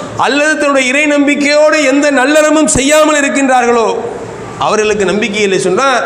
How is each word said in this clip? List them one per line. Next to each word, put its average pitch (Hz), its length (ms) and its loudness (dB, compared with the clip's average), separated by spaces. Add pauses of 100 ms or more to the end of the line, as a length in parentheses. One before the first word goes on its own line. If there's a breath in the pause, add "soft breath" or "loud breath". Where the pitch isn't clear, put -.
(180 loud breath)
அல்லது 285 400 0
தன்னுடைய 269 320 0
இறை 285 160 0
நம்பிக்கையோடு 294 800 2
எந்த 285 280 2
நல்லறமும் 302 540 2
செய்யாமல் 302 560 2
இருக்கின்றார்களோ, 240 720 0 (640)
அவர்களுக்கு 208 460 -2
நம்பிக்கை 208 360 -2
இல்லை 190 180 0
சொன்னா, 190 280 0 (180)